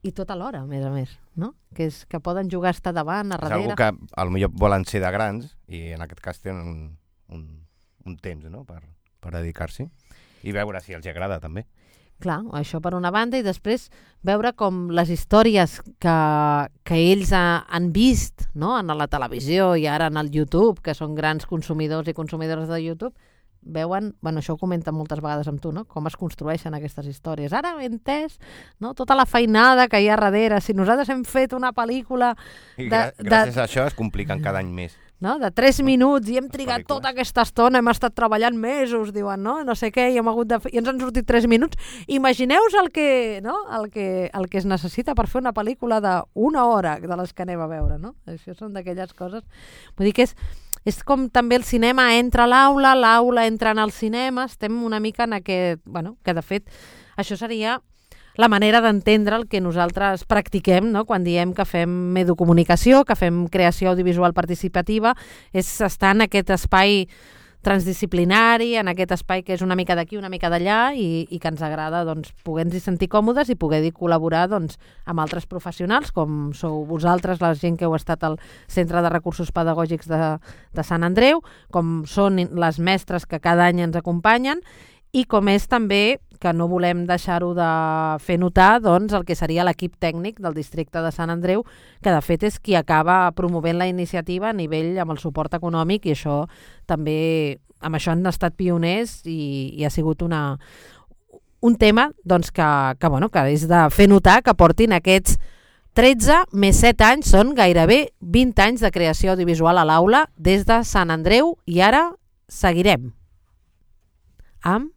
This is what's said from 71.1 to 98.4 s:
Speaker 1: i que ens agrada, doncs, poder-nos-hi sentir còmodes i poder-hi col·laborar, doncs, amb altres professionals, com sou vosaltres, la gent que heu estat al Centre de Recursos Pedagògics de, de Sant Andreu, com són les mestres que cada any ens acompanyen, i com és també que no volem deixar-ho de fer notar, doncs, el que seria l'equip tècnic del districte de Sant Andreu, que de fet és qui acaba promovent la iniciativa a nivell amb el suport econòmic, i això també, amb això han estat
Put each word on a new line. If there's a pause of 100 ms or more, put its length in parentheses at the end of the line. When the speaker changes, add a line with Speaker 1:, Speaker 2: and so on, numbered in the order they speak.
Speaker 1:
i
que
ens
agrada,
doncs, (100)
poder-nos-hi
sentir
còmodes
i
poder-hi
col·laborar,
doncs, (260)
amb
altres
professionals,
com
sou
vosaltres,
la
gent
que
heu
estat
al (280)
Centre
de
Recursos
Pedagògics
de, (500)
de
Sant
Andreu, (260)
com
són
les
mestres
que
cada
any
ens
acompanyen, (480)
i
com
és
també (220)
que
no
volem
deixar-ho
de (520)
fer
notar,
doncs,
el
que
seria
l'equip
tècnic
del
districte
de
Sant
Andreu, (420)
que
de
fet
és
qui
acaba
promovent
la
iniciativa
a
nivell
amb
el
suport
econòmic,
i
això (480)
també, (180)
amb
això
han
estat